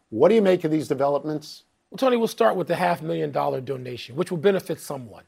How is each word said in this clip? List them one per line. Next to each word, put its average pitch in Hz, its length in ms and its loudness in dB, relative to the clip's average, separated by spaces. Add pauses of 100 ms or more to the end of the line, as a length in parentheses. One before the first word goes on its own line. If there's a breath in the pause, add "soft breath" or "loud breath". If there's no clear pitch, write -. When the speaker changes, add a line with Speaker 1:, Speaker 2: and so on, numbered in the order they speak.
Speaker 1:
what 123 200 6
do 220 60 6
you 220 60 6
make 185 220 4
of 156 80 0
these 151 160 0
developments? 143 760 -2 (260)
Speaker 2:
Well, 190 100 -12
Tony, 247 180 2
we'll 226 100 0
start 220 280 2
with 175 120 -4
the 170 80 0
half 175 280 0
million 160 280 -4
dollar 143 300 -2
donation, 123 540 -10
which 175 160 -2
will 175 80 -4
benefit 190 400 0
someone. 131 480 -12